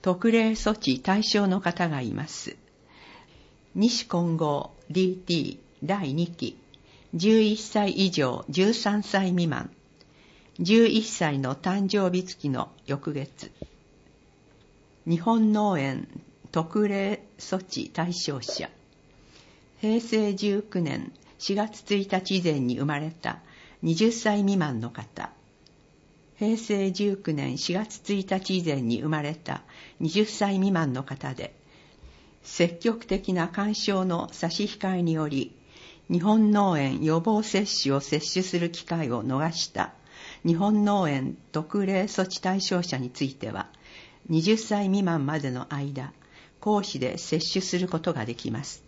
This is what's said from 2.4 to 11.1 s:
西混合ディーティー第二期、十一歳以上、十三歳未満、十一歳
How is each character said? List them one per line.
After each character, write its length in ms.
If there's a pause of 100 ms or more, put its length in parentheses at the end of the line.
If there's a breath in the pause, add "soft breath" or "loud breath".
西 320
混 280
合 360 (180)
デ 120
ィ 120
ー 60
テ 140
ィ 180
ー 60 (260)
第 320
二 100
期、 320 (560 loud breath)
十 280
一 200
歳 300
以 180
上、 400
十 240
三 300
歳 260
未 160
満、 240 (880 soft breath)
十 280
一 160
歳 340